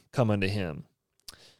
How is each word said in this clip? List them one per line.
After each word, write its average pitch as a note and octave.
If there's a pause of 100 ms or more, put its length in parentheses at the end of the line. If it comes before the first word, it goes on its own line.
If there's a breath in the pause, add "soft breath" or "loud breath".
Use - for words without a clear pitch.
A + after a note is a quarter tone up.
(100)
come A2+
unto G2
him. F2+ (760 soft breath)